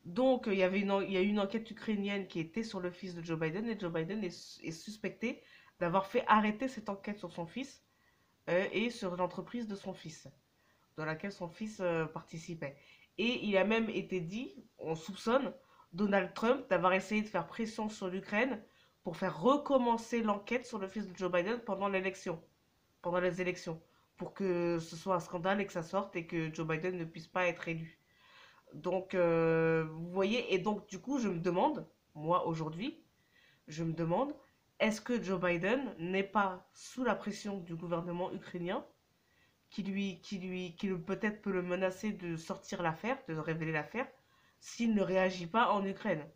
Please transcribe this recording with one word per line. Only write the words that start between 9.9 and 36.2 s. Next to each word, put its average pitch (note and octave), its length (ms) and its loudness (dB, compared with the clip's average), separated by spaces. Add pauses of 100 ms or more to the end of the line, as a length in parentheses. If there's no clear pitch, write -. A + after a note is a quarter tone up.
fils, - 360 -14 (680)
dans D#3 80 -4
laquelle D#3+ 280 -4
son F3+ 160 -8
fils, G#3+ 320 -8
euh, E3 260 2
participait. D#3+ 680 -10 (420)
Et A#3 260 0
il G3+ 120 4
a F#3 80 8
même A3 260 2
été F3+ 300 -2
dit, G#3 340 -6 (240)
on D#3 160 -4
soupçonne A3 580 0 (400)
Donald G3 420 2
Trump C4 340 2
d'avoir F3+ 240 6
essayé G3+ 300 2
de G#3+ 60 -4
faire E3+ 180 0
pression A3 420 -4
sur G3 200 -6
l'Ukraine G#3 540 -2 (400)
pour E3 140 -6
faire D#3+ 240 -2
recommencer A#3+ 840 4
l'enquête A3 440 0
sur A3 120 -6
le F#3+ 80 -4
fils F#3+ 220 -6
de F3+ 80 -12
Joe F3+ 160 0
Biden F#3+ 280 2
pendant G3+ 280 -2
l'élection, F#3 540 -2 (600)
pendant F3 180 0
les F3+ 200 0
élections, F3+ 400 -4 (360)
pour - 180 -8
que F3 440 2
ce E3 160 -6
soit F3+ 220 0
un E3+ 40 2
scandale F#3+ 400 0
et G3 60 0
que - 60 -10
ça E3+ 100 -4
sorte G3 320 -2
et E3 120 -4
que D#3+ 260 -2
Joe E3 140 -4
Biden D#3+ 300 -2
ne E3+ 80 -4
puisse E3 240 -12
pas F3+ 180 2
être E3+ 220 -2
élu. D#3+ 300 -6 (760)
Donc, F3+ 400 -2
euh, E3 760 6
vous E3 200 -8
voyez, G3 420 2
et F#3+ 60 4
donc G3+ 300 0
du F#3 120 -10
coup, C#4 180 -2
je A3+ 100 2
me E3+ 100 0
demande, F#3 500 2 (260)
moi D#3 320 2
aujourd'hui, E3 560 -4 (640)
je D#3 160 -4
me E3 80 0
demande, F3 420 0 (460)
est-ce G#3+ 200 2
que A#3 220 0
Joe F3+ 180 0
Biden F#3+ 580 2
n'est F#3 260 0